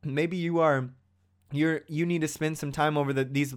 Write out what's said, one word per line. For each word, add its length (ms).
maybe 320
you 240
are, 300
you're, 380
you 180
need 140
to 80
spend 300
some 120
time 260
over 160
the, 120
these 320